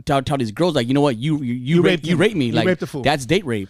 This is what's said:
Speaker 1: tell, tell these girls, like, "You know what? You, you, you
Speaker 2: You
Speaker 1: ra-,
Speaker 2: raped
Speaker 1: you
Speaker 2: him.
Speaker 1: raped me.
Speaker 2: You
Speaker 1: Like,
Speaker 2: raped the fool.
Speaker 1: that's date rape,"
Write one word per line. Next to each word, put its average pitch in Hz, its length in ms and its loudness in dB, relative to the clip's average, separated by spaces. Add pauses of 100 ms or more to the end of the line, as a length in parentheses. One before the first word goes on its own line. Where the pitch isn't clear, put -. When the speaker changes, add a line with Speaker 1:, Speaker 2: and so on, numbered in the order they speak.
Speaker 1:
tell, 139 160 0
tell 139 160 -2
these 113 140 -2
girls, 156 240 0
like, 120 120 0
"You 131 80 0
know 143 60 4
what? 139 160 2
You, 147 260 -2
you, 120 100 -4
you 127 220 0
Speaker 2:
You 175 60 6
Speaker 1:
ra-, 190 100 4
Speaker 2:
raped 156 160 -2
Speaker 1:
you 175 80 0
Speaker 2:
him. - 60 2
Speaker 1:
raped 220 140 2
me. 139 120 0
Speaker 2:
You 113 60 -2
Speaker 1:
Like, 120 140 0
Speaker 2:
raped 180 120 0
the 165 80 -6
fool. 135 160 -8
Speaker 1:
that's 139 220 0
date 170 200 0
rape," 107 240 -4